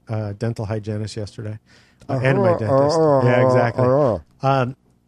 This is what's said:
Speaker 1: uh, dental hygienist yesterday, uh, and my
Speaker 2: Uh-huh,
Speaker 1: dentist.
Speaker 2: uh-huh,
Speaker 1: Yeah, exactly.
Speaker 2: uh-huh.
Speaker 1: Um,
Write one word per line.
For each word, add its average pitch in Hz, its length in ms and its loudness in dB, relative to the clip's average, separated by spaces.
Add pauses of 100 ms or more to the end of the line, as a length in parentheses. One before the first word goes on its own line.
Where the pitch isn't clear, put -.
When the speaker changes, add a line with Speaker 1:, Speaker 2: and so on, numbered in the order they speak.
Speaker 1:
uh, 107 260 -6
dental 113 320 -6
hygienist 107 520 -8
yesterday, 107 420 -12 (480)
uh, 135 160 -4
and 135 160 2
my 185 120 2
Speaker 2:
Uh-huh, - 80 0
Speaker 1:
dentist. 139 400 2
Speaker 2:
uh-huh, 139 280 4
Speaker 1:
Yeah, 123 180 4
exactly. 127 380 2
Speaker 2:
uh-huh. 127 360 2 (220)
Speaker 1:
Um, 135 340 0 (320)